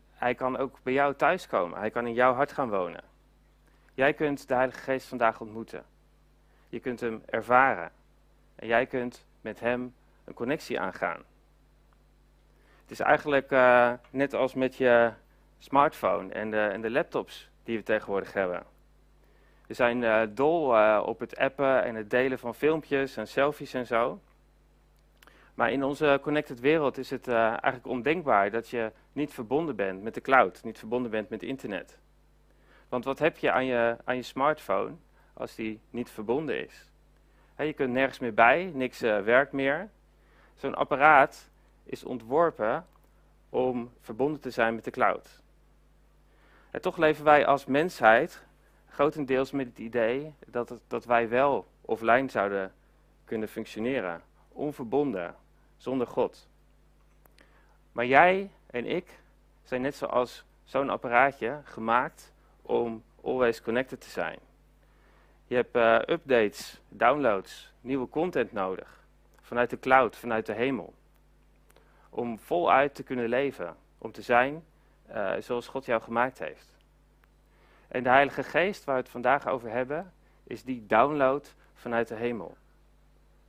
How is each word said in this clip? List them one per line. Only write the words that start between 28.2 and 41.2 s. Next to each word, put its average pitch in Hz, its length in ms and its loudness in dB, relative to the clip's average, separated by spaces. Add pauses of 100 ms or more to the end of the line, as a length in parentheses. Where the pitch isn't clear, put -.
dat 113 180 -6
je 113 240 -6 (200)
niet 143 200 -6
verbonden 135 440 -4
bent 95 260 -4
met 110 120 -10
de 120 60 -10
cloud, 123 440 4
niet 113 140 -10
verbonden 120 320 -4
bent 107 180 -4
met 110 140 -10
internet. 120 560 -10 (920)
Want 123 160 -4
wat 135 140 -4
heb 156 180 2
je - 160 0
aan 131 140 2
je, 117 380 0
aan 127 120 -2
je 127 60 -8
smartphone 117 720 -2 (380)
als - 220 -12
die 110 260 -10 (100)
niet 117 200 -8
verbonden 117 560 -4
is? - 240 -20 (640)
Hè, 139 100 -6
je 151 80 -2
kunt 135 200 -2
nergens 131 260 0
meer 120 160 -6
bij, 135 400 4
niks, 131 280 -6
eh, 107 180 2
werkt 120 320 4
meer. 143 360 -2 (640)
Zo'n - 200 -8
apparaat 143 720 4 (360)